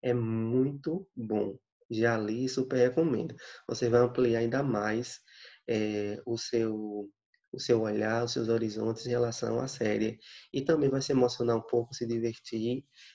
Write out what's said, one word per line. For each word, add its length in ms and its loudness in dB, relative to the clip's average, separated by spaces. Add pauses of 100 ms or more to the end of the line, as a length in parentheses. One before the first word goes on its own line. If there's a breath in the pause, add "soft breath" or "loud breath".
É 140 0
muito 1000 0
bom. 420 -2 (320)
Já 260 2
li 280 -2
e 40 -2
super 280 -2
recomendo. 580 2 (340 loud breath)
Você 200 -2
vai 120 6
ampliar 400 4
ainda 220 0
mais, 580 -2 (480 loud breath)
é, 580 -2
o 100 -2
seu, 720 -2 (440)
o 80 -10
seu 220 4
olhar, 420 0
os 80 -4
seus 160 -2
horizontes 580 0
em 40 -4
relação 500 0
à 80 -4
série. 500 0 (340 loud breath)
E 100 -2
também 280 4
vai 100 0
se 120 -2
emocionar 440 2
um 60 0
pouco, 320 -2
se 100 -6
divertir 800 -4 (300 loud breath)